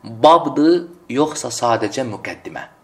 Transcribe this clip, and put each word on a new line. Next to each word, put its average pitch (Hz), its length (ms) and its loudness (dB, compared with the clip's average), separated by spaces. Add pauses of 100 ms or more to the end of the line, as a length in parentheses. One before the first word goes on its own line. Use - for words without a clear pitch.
babdır, 151 840 2 (200)
yoxsa 131 440 -4
sadəcə 117 560 -2
müqəddimə? - 560 -14 (180)